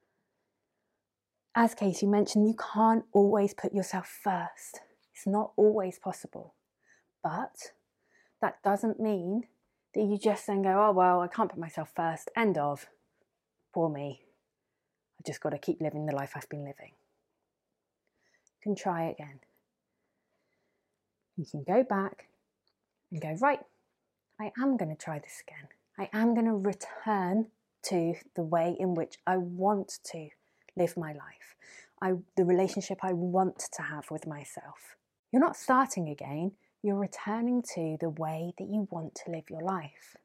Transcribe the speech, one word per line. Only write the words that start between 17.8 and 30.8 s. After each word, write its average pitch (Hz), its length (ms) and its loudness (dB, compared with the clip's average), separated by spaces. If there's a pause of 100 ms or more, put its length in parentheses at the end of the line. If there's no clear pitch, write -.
You - 60 -20
can 208 160 -2
try 170 260 -2
again. 147 380 -8 (2000)
You 160 100 -6
can 147 180 -10
go 208 180 4
back 196 460 -2 (840)
and 160 100 -6
go, 156 200 -6
"Right, 277 240 2 (760)
I - 200 -8
am 262 180 0
gonna 165 180 -2
try 151 240 -8
this - 220 -16
again. 143 280 -20 (300)
I 196 140 -6
am 226 220 4
gonna 226 220 2
return 196 920 0 (320)
to 170 320 0 (200)
the 170 100 -2
way 165 280 2
in 185 220 0
which - 320 -4
I 185 120 2
want 185 640 0
to 156 260 -12 (460)
live 170 200 2